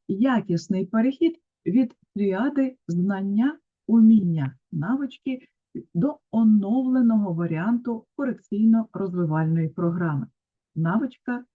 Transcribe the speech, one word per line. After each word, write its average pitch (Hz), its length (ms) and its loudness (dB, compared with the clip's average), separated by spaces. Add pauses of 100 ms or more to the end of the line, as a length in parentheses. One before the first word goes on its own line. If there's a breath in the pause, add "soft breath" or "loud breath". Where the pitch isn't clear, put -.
якісний 196 800 -2
перехід 269 520 -2 (280)
від 247 280 0 (200)
тріади 262 600 -2 (120)
знання, 196 680 -2 (280)
уміння, 202 720 4 (160)
навички 254 760 -6 (460)
до 285 240 -2 (120)
оновленого 220 1000 2
варіанту 202 720 -4 (100)
корекційно-розвивальної 180 1500 -2
програми 170 580 -4 (500)
навичка, 240 680 -4 (100)